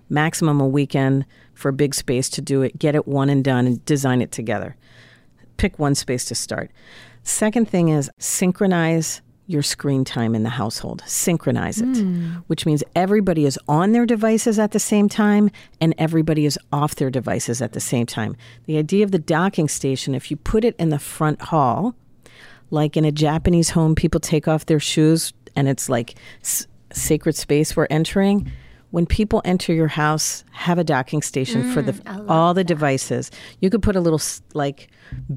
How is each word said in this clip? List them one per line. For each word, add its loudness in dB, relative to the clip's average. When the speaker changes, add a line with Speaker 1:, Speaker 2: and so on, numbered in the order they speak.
Speaker 1:
maximum 2
a 2
weekend 2
for -4
a 0
big 0
space -2
to -6
do 0
it. -4
Get 2
it 0
one 0
and 2
done 2
and -2
design 2
it -6
together. -6
Pick -2
one 2
space -4
to -8
start. -8
Second 0
thing 2
is 0
synchronize 0
your -2
screen -2
time -2
in 0
the -2
household. -6
Synchronize -2
it, 0
Speaker 2:
Mm. -2
Speaker 1:
which -4
means 0
everybody 2
is 0
on 2
their 4
devices 2
at 2
the 0
same 2
time 4
and 4
everybody 2
is 0
off -2
their -2
devices -2
at -4
the -8
same -2
time. -6
The -2
idea 2
of 0
the 2
docking 0
station, -4
if -8
you -4
put 0
it 0
in 0
the -2
front -2
hall, 0
like 0
in 4
a 4
Japanese 2
home, 4
people 0
take 0
off 0
their 2
shoes 2
and 2
it's -2
like -2
s-, -6
sacred 0
space 0
we're 2
entering. 2
When 0
people 2
enter 0
your 2
house, -2
have -2
a 0
docking 0
station -2
for 0
the -2
Speaker 3:
Mm, -12
I -12
love -8
Speaker 1:
all 4
the 2
Speaker 3:
that. 0
Speaker 1:
devices. -2
You 2
could 2
put 2
a 2
little 2
s-, -8
like, -6